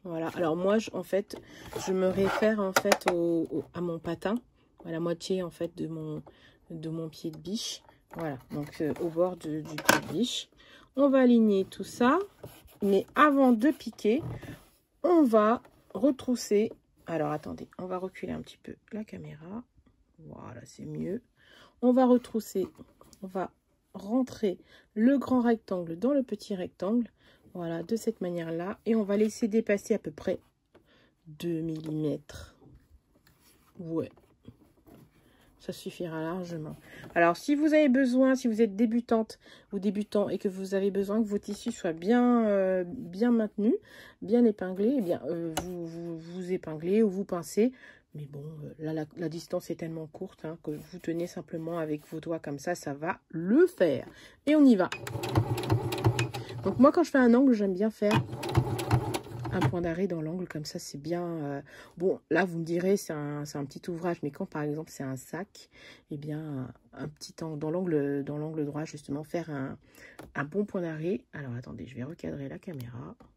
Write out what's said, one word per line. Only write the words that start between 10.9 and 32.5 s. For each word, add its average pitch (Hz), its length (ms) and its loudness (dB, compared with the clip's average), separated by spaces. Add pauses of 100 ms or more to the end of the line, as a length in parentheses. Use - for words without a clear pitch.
On 277 140 6
va 262 140 6
aligner 220 420 6
tout - 180 -10
ça. 262 380 2 (600)
Mais 196 220 2 (120)
avant 277 340 6
de 247 220 4
piquer, 233 500 -2 (800)
on 339 220 8
va 214 360 6 (320)
retrousser. 226 800 0 (380)
Alors, 156 220 -2
attendez, 156 380 -8 (100)
on 180 80 -10
va 185 120 -6
reculer 185 340 -8
un 156 100 -8
petit - 180 -20
peu - 140 -16 (160)
la 214 140 -10
caméra. 165 580 -14 (560)
Voilà, - 460 -16
c'est - 200 -18
mieux. 156 380 -8 (580)
On 247 120 6
va 254 120 6
retrousser, 233 600 2 (560)
on 190 60 -12
va 185 240 -6 (420)
rentrer 202 640 -2 (360)
le 247 220 6
grand 254 240 2
rectangle 185 560 0
dans 233 160 0
le 269 120 2
petit 208 320 -6
rectangle. 208 560 -2 (420)
Voilà, 170 300 -6
de 226 100 -2
cette 220 260 -4
manière-là. 175 640 -6
Et 226 100 2
on 214 80 0
va 202 120 0
laisser 214 300 2
dépasser 214 480 0
à 196 60 -2
peu 156 100 -8
près - 300 -6 (880)
deux 160 320 -6
millimètres. 156 960 -6 (1200)